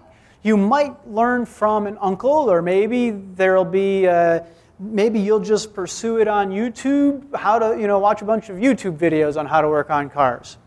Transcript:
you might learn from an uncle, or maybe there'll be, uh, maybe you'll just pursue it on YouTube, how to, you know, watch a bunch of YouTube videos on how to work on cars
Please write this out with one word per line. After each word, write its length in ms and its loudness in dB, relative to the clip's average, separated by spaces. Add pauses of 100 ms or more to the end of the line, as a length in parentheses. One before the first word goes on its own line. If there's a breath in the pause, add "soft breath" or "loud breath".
(440 soft breath)
you 140 2
might 500 0
learn 400 0
from 400 -2
an 120 -12
uncle, 520 0
or 100 4
maybe 480 0
there'll 560 0
be, 420 0
uh, 340 2 (360 loud breath)
maybe 420 -2
you'll 200 2
just 340 -2
pursue 460 -6
it 80 2
on 240 -2
YouTube, 840 -2
how 220 0
to, 240 -2
you 60 -2
know, 100 2
watch 240 0
a 40 -12
bunch 240 -2
of 80 -12
YouTube 400 -2
videos 420 0
on 80 -4
how 140 2
to 80 2
work 200 -2
on 220 -2
cars 560 -2